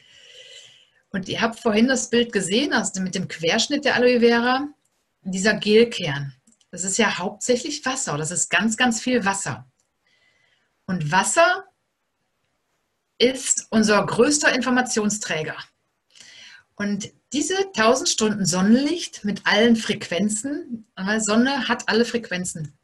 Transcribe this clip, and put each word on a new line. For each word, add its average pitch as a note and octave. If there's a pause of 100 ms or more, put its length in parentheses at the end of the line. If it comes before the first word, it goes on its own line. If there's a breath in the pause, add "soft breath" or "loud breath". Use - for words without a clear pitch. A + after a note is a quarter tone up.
(1120 loud breath)
Und F#3
ihr -
habt A3
vorhin A3
das C4
Bild A#3
gesehen, G#3
also F#3+
mit F#3
dem F3+
Querschnitt A3+
der B3+
Aloe B3
Vera, A#3+ (540)
dieser F#3+
Gelkern. F#3+ (380)
Das F3
ist F#3+
ja G#3
hauptsächlich A#3+
Wasser, B3+
das D#3
ist -
ganz, G#3+
ganz A#3+
viel B3
Wasser. F#3+ (1160)
Und D#3+
Wasser F4 (1500)
ist -
unser G#3
größter D4
Informationsträger. G#3+ (1200 loud breath)
Und G3+ (220)
diese F#4
tausend -
Stunden G#3+
Sonnenlicht A#3
mit -
allen A3
Frequenzen, A3 (100)
weil G#3
Sonne A#3
hat -
alle A3
Frequenzen, F3+